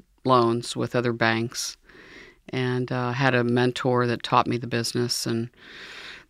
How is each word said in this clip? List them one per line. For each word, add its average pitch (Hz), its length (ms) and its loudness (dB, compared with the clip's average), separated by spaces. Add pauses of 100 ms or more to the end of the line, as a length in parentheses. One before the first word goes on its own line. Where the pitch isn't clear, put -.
(240)
loans 120 540 4
with 123 180 -4
other 120 160 2
banks 113 640 -2 (720)
and, 127 420 -2
uh, 123 200 -2
had 131 240 2
a 123 80 4
mentor 123 640 2
that 117 160 -2
taught 123 240 4
me 120 100 0
the 123 100 -6
business, 120 600 -2
and 117 220 -2 (800)